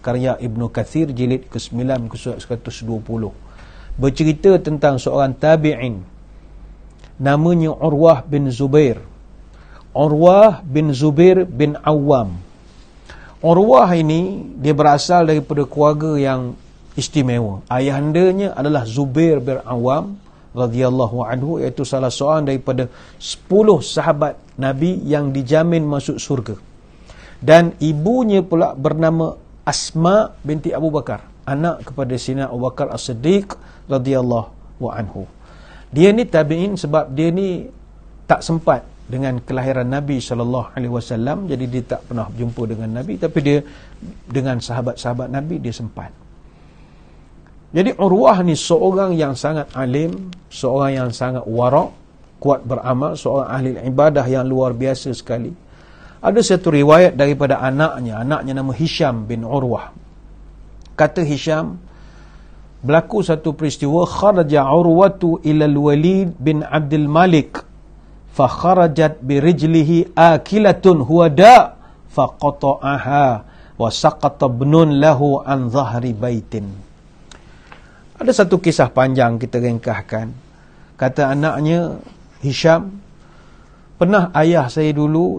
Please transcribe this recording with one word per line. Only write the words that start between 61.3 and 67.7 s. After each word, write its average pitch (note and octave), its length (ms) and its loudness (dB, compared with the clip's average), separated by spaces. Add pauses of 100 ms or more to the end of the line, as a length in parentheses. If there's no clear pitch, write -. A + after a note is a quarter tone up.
berlaku E3 400 0
satu D#3+ 320 -2
peristiwa, D3 560 -2
kharaja D#3 560 2
Urwatu E3+ 800 4
ila D3+ 240 2
al-Walid D#3 720 2
bin D3+ 240 0
Abdul D3+ 400 -2
Malik, D#3+ 560 2 (720)